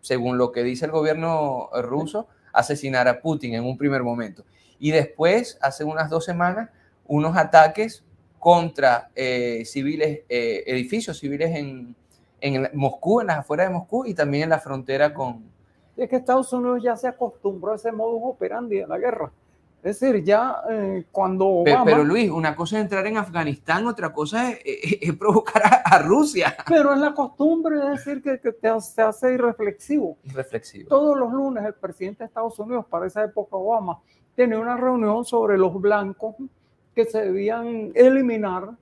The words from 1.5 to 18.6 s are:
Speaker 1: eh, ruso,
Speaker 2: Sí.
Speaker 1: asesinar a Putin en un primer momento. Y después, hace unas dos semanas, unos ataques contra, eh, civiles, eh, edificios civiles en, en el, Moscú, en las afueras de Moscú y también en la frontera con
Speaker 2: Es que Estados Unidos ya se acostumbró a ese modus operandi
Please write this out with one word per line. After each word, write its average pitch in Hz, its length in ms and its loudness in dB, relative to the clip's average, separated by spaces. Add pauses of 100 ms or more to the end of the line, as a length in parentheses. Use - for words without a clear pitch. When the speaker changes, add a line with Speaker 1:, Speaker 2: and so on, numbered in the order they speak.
Speaker 1:
eh, - 80 -2
ruso, 151 480 -6
Speaker 2:
Sí. - 80 -20 (160)
Speaker 1:
asesinar 135 540 2
a 120 140 2
Putin 139 340 -4
en 117 100 -4
un 127 120 -6
primer 139 260 -2
momento. 117 400 -6 (340)
Y 151 140 -2
después, 165 720 2
hace 135 220 -2
unas 156 260 -4
dos 165 160 -2
semanas, 180 440 -2 (380)
unos 151 300 0
ataques 165 680 4 (360)
contra, 156 760 4
eh, 123 500 -2
civiles, 151 640 -4
eh, 117 380 -2
edificios 131 520 -4
civiles 151 360 -4
en, 131 400 -10 (440)
en 139 160 -2 (100)
el, - 80 -4
Moscú, 151 480 0
en 208 60 -4
las 160 120 0
afueras 160 280 0
de 185 60 -2
Moscú 202 320 -4
y 220 80 -6
también 147 300 0
en 165 60 -4
la 160 100 2
frontera 135 540 -2
con 123 300 -8 (520)
Speaker 2:
Es 254 140 -4
que 254 60 -2
Estados 254 380 0
Unidos 247 280 -2
ya 233 140 0
se 254 120 -6
acostumbró 202 680 -6
a - 20 -4
ese 226 160 -6
modus 226 320 -4
operandi 233 540 -6